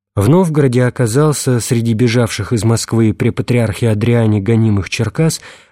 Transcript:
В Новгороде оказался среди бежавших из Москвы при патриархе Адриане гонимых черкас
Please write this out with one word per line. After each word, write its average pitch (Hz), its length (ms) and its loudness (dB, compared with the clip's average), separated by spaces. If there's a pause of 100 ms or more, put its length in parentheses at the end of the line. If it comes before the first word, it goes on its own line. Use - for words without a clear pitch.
(160)
В 120 140 2
Новгороде 147 560 2
оказался 127 720 0
среди 117 340 -2
бежавших 113 600 0
из 107 100 -2
Москвы 113 500 0
при 113 180 -2
патриархе 117 580 -2
Адриане 110 500 2
гонимых 107 500 0
черкас 151 520 -2 (300)